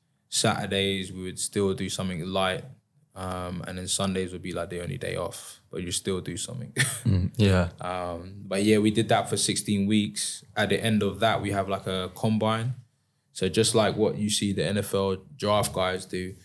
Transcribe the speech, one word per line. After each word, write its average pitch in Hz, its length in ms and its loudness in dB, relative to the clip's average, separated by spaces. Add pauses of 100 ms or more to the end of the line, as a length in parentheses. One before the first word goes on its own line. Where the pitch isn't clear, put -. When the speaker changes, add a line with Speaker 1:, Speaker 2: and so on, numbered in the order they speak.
(300)
Speaker 1:
Saturdays, 98 840 0
we 92 100 -8
would 92 160 -8
still 98 340 0
do 92 160 -4
something 92 360 -4
light. 95 400 0 (500)
Um, 90 520 -6
and 92 100 -8
then 92 100 -8
Sundays 92 460 0
would 87 80 -10
be, 90 100 -8
like, 87 180 -4
the 87 120 -6
only 90 160 -6
day 90 180 -6
off, - 460 -8 (100)
but 90 120 -6
you 90 80 -4
still 92 300 -2
do 87 160 -6
something. 82 400 -10
<laughs> - 60 2 (200)
Speaker 2:
Mm, 92 320 2
yeah. 95 320 6 (140)
Speaker 1:
Um, 90 520 -6 (140)
but 98 160 0
yeah, 107 140 6
we 107 120 4
did 110 200 2
that 107 200 4
for - 60 -2
sixteen 98 520 0
weeks. 107 580 0 (100)
At 104 140 2
the 101 120 2
end 107 220 4
of 95 160 0
that, 110 220 2
we 101 100 -2
have, 98 160 0
like, 95 180 -4
a 92 300 -2
combine. 110 600 0 (580)
So 95 160 0
just 107 260 2
like 104 220 4
what 104 200 2
you 104 120 0
see 101 240 0
the 90 120 0
N 101 120 0
F - 160 -2
L 98 240 2 (180)
draft 104 380 2
guys 92 320 -2
do, 92 280 -6 (120)